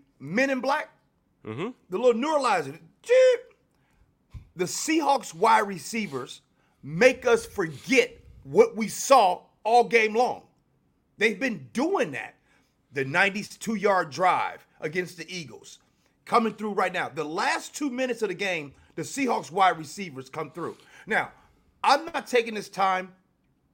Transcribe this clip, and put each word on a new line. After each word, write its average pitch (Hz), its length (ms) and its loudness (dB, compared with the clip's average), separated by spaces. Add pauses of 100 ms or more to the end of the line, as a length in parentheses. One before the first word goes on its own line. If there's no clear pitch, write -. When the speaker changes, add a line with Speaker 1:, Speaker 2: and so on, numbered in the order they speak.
(200)
Speaker 1:
Men 202 300 0
in 262 100 -2
Black? 269 300 -2 (560)
Speaker 2:
Mm-hmm. 139 240 -8 (200)
Speaker 1:
The 180 80 -6
little 233 220 4
neuralizer. 226 580 0 (240)
Jeep. 508 380 6 (1160)
The 180 100 -4
Seahawks 277 680 0
wide 220 340 4
receivers 160 760 -8 (420)
make 226 420 4
us 233 200 2
forget 180 680 0 (280)
what 170 320 4
we 214 120 -4
saw 208 540 4 (220)
all 233 200 6
game 214 320 2
long. 220 280 0 (760)
They've 202 220 0
been 190 340 -4
doing 285 380 -2
that. 117 240 -12 (580)
The 139 100 -2
ninety-two 190 720 -2
yard 185 380 0
drive 127 560 0 (120)
against 165 380 -8
the 165 100 -14
Eagles, 160 520 -14 (460)
coming 226 280 0
through 214 200 -8
right 185 200 -2
now. 151 160 -4
The 147 140 -6
last 226 520 -4
two 294 140 -4
minutes 240 320 -4
of 208 80 -2
the 180 60 -6
game, 165 380 -6 (200)
the 170 80 -8
Seahawks 220 500 -4
wide 180 280 2
receivers 143 500 -12
come 151 220 -10
through. 147 260 -10 (300)
Now, 175 240 -2 (520)
I'm 285 220 4
not 302 220 -8
taking 233 260 0
this 202 160 -10
time 185 420 -2 (640)